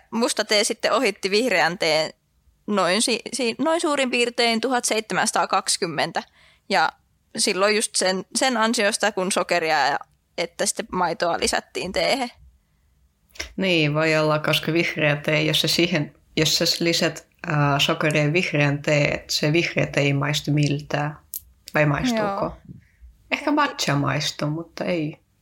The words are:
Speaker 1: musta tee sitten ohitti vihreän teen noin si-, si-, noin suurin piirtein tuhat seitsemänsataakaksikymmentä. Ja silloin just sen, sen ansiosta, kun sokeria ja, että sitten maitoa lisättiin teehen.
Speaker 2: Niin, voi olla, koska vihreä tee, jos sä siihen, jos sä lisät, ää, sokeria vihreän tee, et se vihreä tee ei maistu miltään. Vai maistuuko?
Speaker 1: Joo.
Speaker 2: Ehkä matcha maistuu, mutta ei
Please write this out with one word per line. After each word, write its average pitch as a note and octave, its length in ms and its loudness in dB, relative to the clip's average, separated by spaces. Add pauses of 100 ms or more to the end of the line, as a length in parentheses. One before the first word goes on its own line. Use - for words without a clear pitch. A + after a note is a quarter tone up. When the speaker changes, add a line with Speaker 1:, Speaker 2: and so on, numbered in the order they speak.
(100)
Speaker 1:
musta A3+ 340 -2
tee G#3+ 200 2
sitten - 280 -2
ohitti G3+ 380 0
vihreän F#3 480 2
teen D#3 320 0 (560)
noin G3 360 2
si-, A#3 180 0 (120)
si-, A#3 260 -2
noin D#4+ 220 0
suurin C#4 300 0
piirtein A#3+ 500 0
tuhat B3 240 0
seitsemänsataakaksikymmentä. F#3+ 1400 -2 (460)
Ja F3 200 2 (500)
silloin G#3 380 2
just - 200 -2
sen, F#3 280 0 (100)
sen C4 220 0
ansiosta, A3 560 2
kun F#3 200 -2
sokeria D#3+ 540 2
ja, C#3+ 120 0 (400)
että F3+ 280 -4
sitten G#3 260 -4
maitoa E3+ 460 -2
lisättiin - 540 -4
teehen. A#3+ 380 0 (1300)
Speaker 2:
Niin, E3 380 2
voi D#3 220 2
olla, D#3 220 2
koska D3+ 340 -2
vihreä D#3 440 0
tee, D3+ 260 0
jos D#3 180 0
sä E3 80 -2
siihen, E3 460 0 (220)
jos D3+ 220 2
sä F3 60 2 (160)
lisät, E3+ 460 0 (200)
ää, D3 320 2
sokeria D3+ 540 2
vihreän D3 500 2
tee, D3 220 2
et - 260 -2
se D3+ 220 0
vihreä D#3+ 340 0
tee D3 160 0
ei C#3 100 2
maistu C#3+ 400 -2
miltään. D3 680 -2 (560)
Vai D3+ 120 4
maistuuko? G#3+ 380 0 (200)
Speaker 1:
Joo. E3+ 120 -8 (760)
Speaker 2:
Ehkä D4 220 -2
matcha C#4 440 0
maistuu, C#3+ 540 -2
mutta E3 340 -8
ei D#3+ 320 -4 (240)